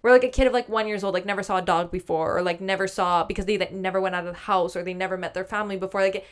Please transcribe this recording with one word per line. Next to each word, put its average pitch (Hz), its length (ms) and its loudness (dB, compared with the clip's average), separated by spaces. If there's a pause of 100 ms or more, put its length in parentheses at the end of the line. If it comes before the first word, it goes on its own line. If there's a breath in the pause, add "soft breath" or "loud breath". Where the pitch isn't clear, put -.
we're, 233 80 6
like, 247 140 8
a 254 40 4
kid 262 180 2
of, 247 60 2
like, 247 160 0
one 220 180 0
years 208 180 -4
old, 190 100 0
like, 185 120 -4
never 202 160 -2
saw 190 140 -2
a 175 60 0
dog 175 280 0
before, 165 460 -2
or, 175 60 2
like, 175 180 -2
never 190 260 0
saw, 175 380 2
because 180 220 -6
they, 208 120 0
like, 185 140 -4
never 190 280 -2
went 190 140 0
out 175 120 -4
of 175 80 -8
the 175 60 -16
house, 185 360 0
or 180 60 -4
they 180 120 -6
never 185 220 -4
met 180 180 -6
their 185 100 -4
family 208 320 -4
before. 190 260 -2
Like, 190 300 0